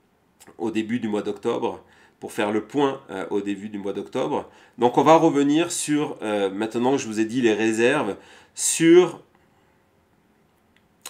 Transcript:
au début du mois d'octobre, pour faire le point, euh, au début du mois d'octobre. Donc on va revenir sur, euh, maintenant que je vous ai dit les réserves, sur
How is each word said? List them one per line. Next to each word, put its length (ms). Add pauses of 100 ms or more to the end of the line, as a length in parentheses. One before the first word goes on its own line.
(580)
au 120
début 300
du 80
mois 140
d'octobre, 600 (400)
pour 80
faire 220
le 100
point, 460
euh, 220
au 100
début 260
du 100
mois 140
d'octobre. 580 (280)
Donc 200
on 60
va 140
revenir 560
sur, 480
euh, 280
maintenant 440
que 60
je 80
vous 120
ai 60
dit 160
les 120
réserves, 600 (400)
sur 680 (1900)